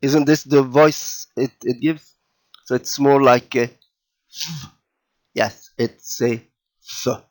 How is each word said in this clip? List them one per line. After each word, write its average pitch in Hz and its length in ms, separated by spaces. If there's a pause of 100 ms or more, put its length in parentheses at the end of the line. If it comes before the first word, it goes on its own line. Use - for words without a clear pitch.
Isn't 143 260
this 151 180
the 139 180
voice 143 640 (100)
it, 131 160 (100)
it 120 180
gives? 156 340 (500)
So - 120
it's - 220
more 139 240
like 123 340
a, 120 140 (1600)
yes, - 440
it's - 440
a 117 160 (440)
th. - 340 (140)